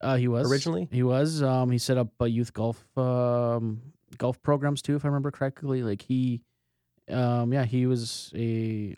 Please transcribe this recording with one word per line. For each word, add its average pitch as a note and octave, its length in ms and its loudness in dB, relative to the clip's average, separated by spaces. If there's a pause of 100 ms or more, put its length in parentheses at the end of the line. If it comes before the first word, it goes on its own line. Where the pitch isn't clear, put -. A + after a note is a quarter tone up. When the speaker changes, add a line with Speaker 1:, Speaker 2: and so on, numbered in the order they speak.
Speaker 1:
Uh, C3 160 0
he B2 120 2
was. A#2 220 2
Speaker 2:
Originally? C#3 400 0
Speaker 1:
He B2 120 0
was. C#3+ 400 2
Um, B2+ 280 2
he B2 80 2
set B2+ 200 0
up, A#2 100 0 (120)
uh, B2 60 2
youth A#2 260 0
golf, A2+ 320 -4 (140)
um, A#2+ 840 0 (380)
golf B2 240 -2
programs C#3+ 400 0
too, D3 140 0
if C#3+ 80 -4
I D3 40 2
remember C#3+ 220 0
correctly. C3+ 520 -4
Like G#2 200 -2
he, B2+ 400 0 (640)
um, A#2+ 440 2
yeah, C3+ 120 2
he B2+ 220 0
was A#2+ 480 -2
a A2 640 -2